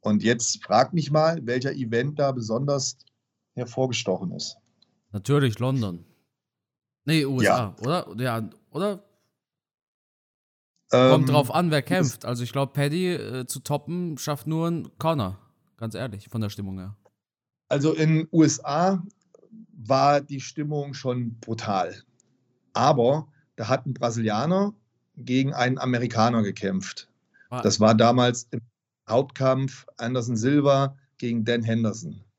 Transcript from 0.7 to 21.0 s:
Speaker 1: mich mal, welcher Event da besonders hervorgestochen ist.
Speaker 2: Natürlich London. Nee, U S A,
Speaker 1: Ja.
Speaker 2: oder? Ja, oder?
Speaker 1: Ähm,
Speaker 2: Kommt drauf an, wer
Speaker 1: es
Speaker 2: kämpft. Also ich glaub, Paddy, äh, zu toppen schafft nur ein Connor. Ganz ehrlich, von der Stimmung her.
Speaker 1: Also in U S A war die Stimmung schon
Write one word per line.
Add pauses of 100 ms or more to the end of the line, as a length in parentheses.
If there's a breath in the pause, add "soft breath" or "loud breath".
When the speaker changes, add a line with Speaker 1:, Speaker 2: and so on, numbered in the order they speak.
Speaker 1:
mich
mal,
welcher
Event
da
besonders (580)
hervorgestochen
ist. (540)
Speaker 2:
Natürlich
London. (1000)
Nee,
U
S
A,
Speaker 1:
Ja.
Speaker 2:
oder?
Ja, (200)
oder? (1900)
Speaker 1:
Ähm,
Speaker 2:
Kommt
drauf
an,
wer
Speaker 1:
es
Speaker 2:
kämpft.
Also
ich
glaub,
Paddy,
äh,
zu
toppen
schafft
nur
ein (100)
Connor. (380)
Ganz
ehrlich,
von
der
Stimmung
her. (720)
Speaker 1:
Also
in
U
S
A (680)
war
die
Stimmung
schon